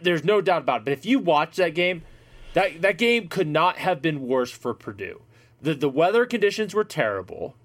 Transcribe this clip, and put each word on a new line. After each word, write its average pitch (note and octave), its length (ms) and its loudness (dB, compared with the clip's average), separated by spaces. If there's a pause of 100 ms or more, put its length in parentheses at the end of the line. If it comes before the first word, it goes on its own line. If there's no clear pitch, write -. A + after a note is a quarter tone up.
there's E3+ 220 0
no G3+ 160 4
doubt E3+ 220 2
about B2 180 0
it. G#2+ 40 -14
But C3+ 100 -2
if D#3 120 -12
you B3+ 140 2
watch D#3+ 360 2
that E3+ 200 0
game, F3 260 -2 (520)
that, E3+ 280 0
that F#3+ 160 2
game A#3 300 2
could F3+ 200 -2
not D#3+ 300 2
have F3 240 -2
been D3 240 -2
worse B2 240 0
for A#2+ 240 -6
Purdue. G2 480 -12 (400)
The, D3+ 120 -2
the C#3+ 140 0
weather F#3 380 2
conditions G3+ 480 0
were G#3+ 100 2
terrible. G#2 680 -4 (100)